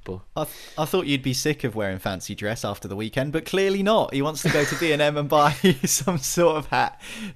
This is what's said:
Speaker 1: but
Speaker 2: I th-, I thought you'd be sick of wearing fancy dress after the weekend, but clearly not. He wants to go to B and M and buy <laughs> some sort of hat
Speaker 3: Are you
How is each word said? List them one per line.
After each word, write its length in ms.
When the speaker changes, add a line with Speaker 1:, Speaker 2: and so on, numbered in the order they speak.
Speaker 1:
but 160
Speaker 2:
I 80
th-, 140
I 60
thought 220
you'd 180
be 100
sick 300
of 120
wearing 220
fancy 380
dress 300
after 240
the 80
weekend, 340
but 140
clearly 360
not. 320
He 80
wants 200
to 80
go 160
to 100
B 160
and 100
M 140
and 140
buy 220
<laughs> 340
some 320
sort 400
of 100
hat 340
Speaker 3:
Are 240
you 100